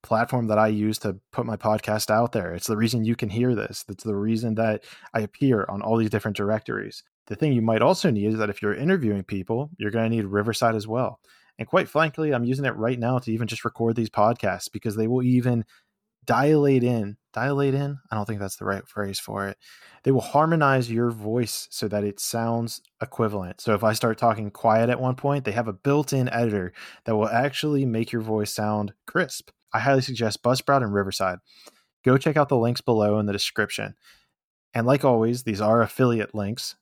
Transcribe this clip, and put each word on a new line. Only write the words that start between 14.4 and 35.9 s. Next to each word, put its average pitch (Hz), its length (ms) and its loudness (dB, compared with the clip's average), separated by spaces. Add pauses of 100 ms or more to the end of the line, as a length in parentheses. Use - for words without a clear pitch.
because 104 240 -6
they 110 120 0
will 127 160 0
even 123 420 2 (600)
dilate 139 580 4
in, 110 340 -2 (160)
dilate 139 400 0
in. 143 240 -4 (140)
I 110 40 -4
don't 104 100 -2
think 107 140 -6
that's 98 180 -8
the 101 80 -10
right 98 220 -4
phrase 98 320 -6
for 101 280 -6
it. 98 100 -10 (460)
They 135 80 2
will 123 100 4
harmonize 143 720 2
your 120 180 0
voice 113 600 -4
so - 160 -6
that 104 160 -2
it 101 160 -4
sounds 117 640 -4 (200)
equivalent. 101 600 -4
So 113 120 2
if 101 100 2
I 110 100 4
start 113 240 0
talking 110 340 0
quiet 113 380 2
at 123 120 0
one 127 140 0
point, 143 300 -2
they 104 80 -2
have 113 140 -2
a 101 60 -6
built-in 139 560 0
editor 104 440 -2 (320)
that 113 100 0
will 107 140 2
actually 139 560 0
make 113 260 -2
your 117 100 -2
voice 110 320 -2
sound 104 400 -2 (120)
crisp. - 440 -6 (240)
I 113 60 0
highly 135 220 4
suggest 117 420 -4
Buzzsprout 131 400 2
and 101 100 -4
Riverside. 95 460 -2 (680)
Go 131 120 6
check 151 200 2
out 143 120 4
the 135 80 4
links 117 240 2
below 107 380 4
in 104 60 0
the 101 80 -2
description. 101 600 -4 (800)
And 117 140 0
like 139 180 4
always, 120 380 4
these 104 180 -2
are 110 200 6
affiliate 117 540 2